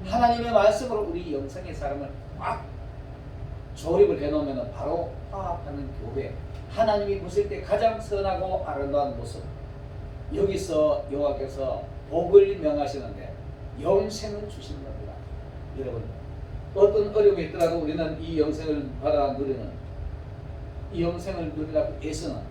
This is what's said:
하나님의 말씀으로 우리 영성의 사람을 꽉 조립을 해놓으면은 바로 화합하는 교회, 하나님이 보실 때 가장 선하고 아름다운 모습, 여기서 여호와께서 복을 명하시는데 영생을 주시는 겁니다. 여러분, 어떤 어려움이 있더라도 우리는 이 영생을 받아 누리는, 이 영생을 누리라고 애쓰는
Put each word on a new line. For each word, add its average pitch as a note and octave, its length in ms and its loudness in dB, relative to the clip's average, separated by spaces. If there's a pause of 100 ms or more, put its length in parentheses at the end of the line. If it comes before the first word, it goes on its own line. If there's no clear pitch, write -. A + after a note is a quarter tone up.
하나님의 A#3 480 4
말씀으로 G#3+ 520 4
우리 E3+ 300 -4
영성의 C#3+ 400 -6
사람을 C#3+ 360 -4 (280)
꽉 - 280 -4 (1080)
조립을 F3+ 440 6
해놓으면은 C#3+ 540 0
바로 E3 380 -4 (200)
화합하는 E3+ 560 -6 (160)
교회, - 300 -6 (380)
하나님이 G3+ 480 2
보실 G3+ 280 0
때 - 140 -4
가장 A3 400 2
선하고 F#3+ 640 0
아름다운 C#3+ 520 0
모습, - 260 -8 (880)
여기서 D3+ 800 2
여호와께서 C3+ 720 -2 (260)
복을 F#3 480 8
명하시는데 - 760 -2 (480)
영생을 G#3 680 0
주시는 - 340 -10
겁니다. - 300 -10 (680)
여러분, A#2+ 240 -4 (680)
어떤 G#3 420 6
어려움이 G3 300 6
있더라도 E3+ 340 2
우리는 D#3 420 -2
이 E3 180 -2
영생을 D3 500 0 (120)
받아 C#3+ 320 2
누리는, C3 360 -4 (1200)
이 E3+ 100 0
영생을 E3+ 520 -2
누리라고 D3+ 380 0 (100)
애쓰는 D4 340 -4 (140)